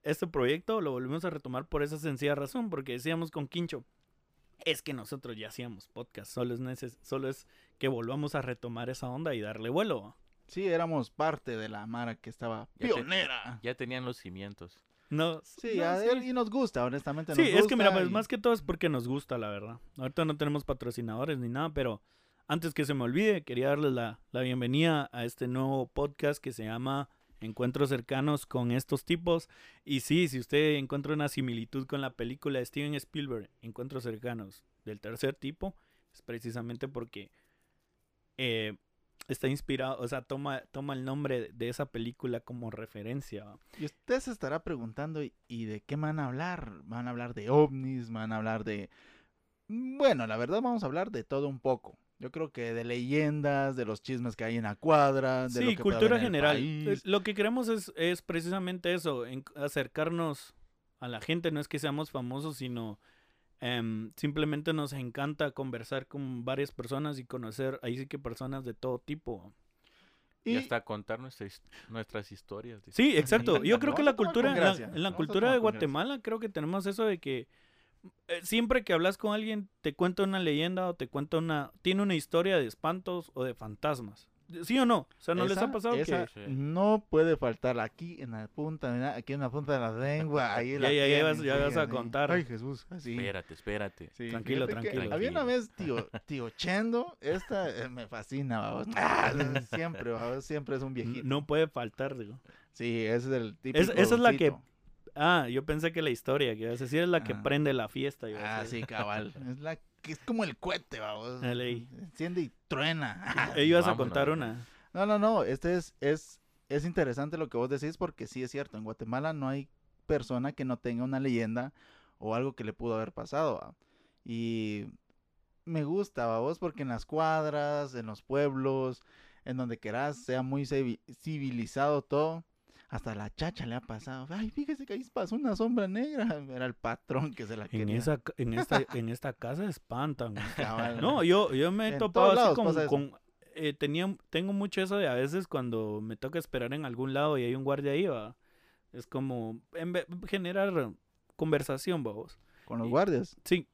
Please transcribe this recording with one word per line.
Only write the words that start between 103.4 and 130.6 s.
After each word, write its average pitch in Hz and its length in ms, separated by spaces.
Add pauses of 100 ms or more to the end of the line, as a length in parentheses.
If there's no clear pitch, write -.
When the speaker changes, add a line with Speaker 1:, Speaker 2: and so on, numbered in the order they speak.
Speaker 2:
típico 131 260
Speaker 1:
Es-, 185 140
esa 214 200
es 233 40
la 240 160
que 147 160
Speaker 2:
doncito. - 180 (460)
Speaker 1:
Ah, 151 320
yo 127 160
pensé 160 280
que 165 100
la 151 80
historia, 127 460
que 107 80
ibas 120 180
a 135 40
decir, 147 160
es 175 80
la 165 140
que 113 100
Speaker 2:
Ah. 104 100
Speaker 1:
prende 143 300
la 113 140
fiesta, 135 440
iba 104 80
a 107 180
Speaker 2:
Ah, 107 60
Speaker 1:
decir. 117 180
Speaker 2:
sí, 110 60
cabal. 104 440 (200)
Es 131 80
la 156 160 (260)
que 156 120
es 143 120
como 226 180
el 143 140
cohete, - 420
vamos. 110 440
Speaker 1:
La 120 100
ley. 120 340 (120)
Speaker 2:
Enciende 170 420
y 135 100 (160)
truena. 139 560
<laughs> 127 360
Speaker 1:
Eh, 147 60
ibas 170 200
a - 60
Speaker 3:
Vámonos, 123 160
Speaker 1:
contar 139 220
Speaker 3:
¿no? 156 40
Speaker 1:
una. 120 320 (260)
Speaker 2:
No, 190 140
no, 208 140
no. 208 240
Este 151 320
es, - 260
es, 151 400 (260)
es 143 160
interesante 151 540
lo 156 100
que 120 100
vos 127 120
decís, 143 260
porque 160 300
sí 127 160
es 123 80
cierto. 139 300
En 107 60
Guatemala 127 480
no 139 160
hay 139 200 (380)
persona 135 460
que 135 120
no 127 140
tenga 120 240
una 131 160
leyenda 120 540 (440)
o 110 160
algo 127 220
que 123 80
le 107 100
pudo 117 220
haber 110 160
pasado, 135 500
¿va? - 140 (500)
Y 113 600 (760)
me 160 200
gusta, 165 420
¿va 113 140
vos? 147 180
Porque - 240
en 135 80
las 117 160
cuadras, 147 880
en 117 140
los 107 160
pueblos, 135 800 (420)
en 127 120
donde 120 200
querás, 131 400
sea 127 240
muy 135 220